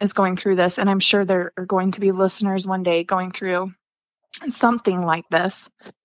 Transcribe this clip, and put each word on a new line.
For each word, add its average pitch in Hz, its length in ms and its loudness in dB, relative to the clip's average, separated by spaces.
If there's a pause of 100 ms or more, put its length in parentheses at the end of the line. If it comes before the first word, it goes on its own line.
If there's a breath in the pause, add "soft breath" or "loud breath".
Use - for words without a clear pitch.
is 202 120 0
going 190 220 2
through 190 220 0
this, 180 200 2
and 202 120 2
I'm 196 100 2
sure 202 260 2
there 180 320 0
are 185 80 -8
going 185 260 0
to 196 100 -6
be 196 100 2
listeners 190 560 0
one 185 160 -2
day 170 220 0
going 185 260 -4
through 185 420 -4 (760)
something 233 560 2
like 165 240 -2
this, 180 400 -2 (360 loud breath)